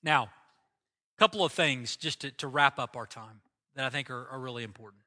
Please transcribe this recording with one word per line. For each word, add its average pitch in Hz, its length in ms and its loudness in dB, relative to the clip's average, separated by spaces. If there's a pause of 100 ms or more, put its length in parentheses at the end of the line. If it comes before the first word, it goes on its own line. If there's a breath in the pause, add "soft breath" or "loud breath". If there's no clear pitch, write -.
Now, 151 220 4
a - 960 -20
couple 214 240 6
of 160 80 2
things 131 440 0
just - 260 -6
to, 139 100 -8
to 143 160 -8
wrap 139 320 4
up 123 160 -6
our 117 100 -6
time 110 360 -18 (340)
that 135 100 -4
I 131 40 -2
think 135 200 -4
are, 127 200 -10
are 135 100 -10
really 123 240 -8
important. 104 440 -16